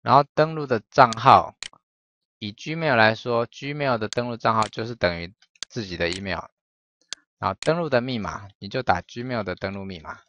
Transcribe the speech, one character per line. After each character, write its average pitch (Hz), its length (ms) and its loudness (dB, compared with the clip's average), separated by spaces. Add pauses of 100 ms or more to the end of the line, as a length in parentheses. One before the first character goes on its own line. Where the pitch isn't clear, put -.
然 117 140 2
后 139 80 8 (120)
登 160 200 2
录 151 120 -6
的 120 140 0 (100)
账 123 220 6
号， 113 420 6 (840)
以 104 120 -8
Gmail 156 440 -2
来 110 200 6
说， 117 320 -2
Gmail 139 520 -4
的 107 100 -4
登 120 200 -4
录 117 100 -8
账 113 160 0
号 110 80 2
就 110 240 -6
是 120 80 -10
等 87 260 -2
于 85 140 -12 (340)
自 117 160 -8
己 90 140 -10
的 87 100 0
email， 92 380 -6 (920)
然 101 140 -2
后 98 100 -4
登 156 160 0
录 165 140 -4
的 127 100 2
密 127 180 -6
码， 95 300 -8 (100)
你 101 100 -14
就 127 140 -6
打 92 200 2
Gmail 120 400 -8
的 92 120 -4
登 98 200 -8
录 98 100 -10
密 95 160 -12
码。 - 280 -16